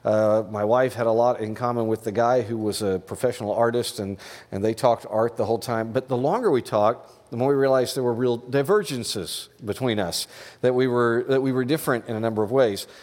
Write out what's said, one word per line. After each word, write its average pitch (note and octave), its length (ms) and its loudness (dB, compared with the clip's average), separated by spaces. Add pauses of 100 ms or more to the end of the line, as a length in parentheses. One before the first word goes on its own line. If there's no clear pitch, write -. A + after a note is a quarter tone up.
Uh, G#2+ 460 4
my G#2 140 -2
wife A#2+ 320 2
had B2 100 -2
a A2+ 60 4
lot A#2 280 4
in A2 140 -4
common A#2+ 320 -2
with A2 180 -2
the A2 80 -4
guy A#2+ 300 2
who A2+ 160 -6
was G#2+ 240 -2
a F#2+ 160 0
professional G#2 560 -4
artist, A#2 460 0
and, G2 180 -6 (340)
and G2 140 -2
they A2+ 80 2
talked A#2 340 2
art A#2 300 0
the A2 80 -2
whole A2 140 0
time. A2+ 320 -4
But B2+ 160 -4
the C3 100 -2
longer F#3 320 0
we C3 140 2
talked, - 680 -2
the A#2+ 80 -8
more B2+ 120 2
we C#3+ 40 2
realized C3 420 2
there C#3 60 -2
were A#2+ 100 0
real A#2+ 260 0
divergences B2+ 1120 -2 (140)
between G#2+ 360 -2
us, E2+ 260 -4 (360)
that B2 120 2
we C3 140 2
were, A#2+ 400 2
that C3+ 140 2
we C3+ 100 0
were C3 120 0
different C3 440 -2
in A#2 80 -4
a G#2+ 40 -4
number A2 220 0
of G2+ 80 0
ways. A#2 380 2 (160)